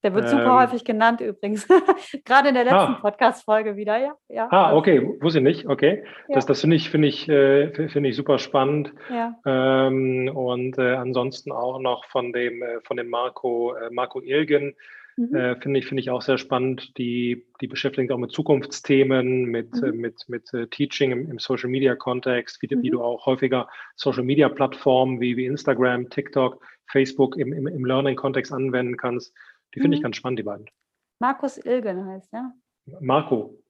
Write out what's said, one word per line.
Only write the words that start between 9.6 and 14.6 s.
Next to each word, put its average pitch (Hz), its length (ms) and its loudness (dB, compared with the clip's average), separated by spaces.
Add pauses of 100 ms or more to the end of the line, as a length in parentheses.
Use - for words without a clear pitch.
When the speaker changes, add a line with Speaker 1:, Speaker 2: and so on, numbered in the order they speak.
Speaker 2:
und, 127 420 -4
äh, 123 160 2
ansonsten 131 580 -4
auch 127 280 -6
noch 127 260 -4
von 123 260 -4
dem, 120 300 -4
äh, 117 200 -8
von - 140 -8
dem 120 140 -8
Marco, 120 680 -4
äh, 117 140 -10
Marco 123 320 -6
Ilgen, 143 540 0 (440)